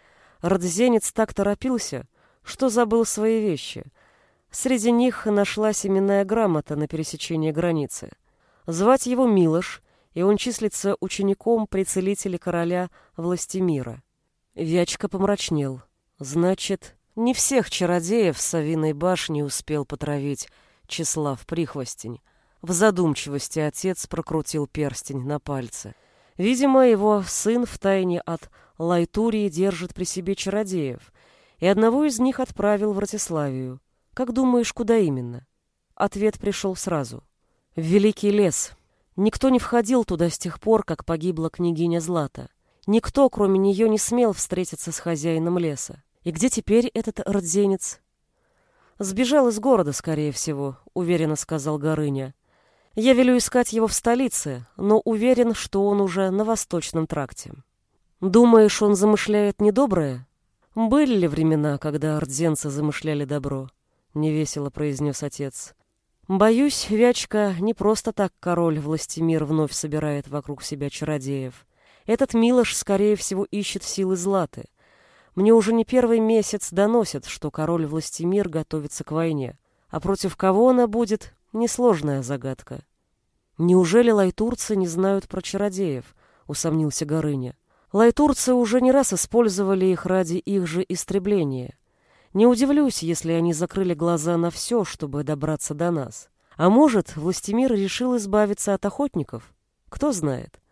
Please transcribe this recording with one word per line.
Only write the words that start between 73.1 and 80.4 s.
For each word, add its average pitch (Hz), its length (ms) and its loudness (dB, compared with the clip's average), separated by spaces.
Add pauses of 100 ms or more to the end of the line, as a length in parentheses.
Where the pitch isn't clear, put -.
всего, 196 300 -6
ищет 202 380 -6
силы 190 320 -2
Златы. 185 500 -2 (680)
Мне 208 180 6
уже 226 200 6
не 226 120 4
первый 240 340 4
месяц 220 520 0
доносят, 202 540 0
что - 260 -10
король 160 340 -2
Властимир 170 640 -2
готовится 156 540 -8
к - 80 -10
войне, 156 460 -4 (320)
а 160 100 -6
против 196 360 -4
кого 196 340 4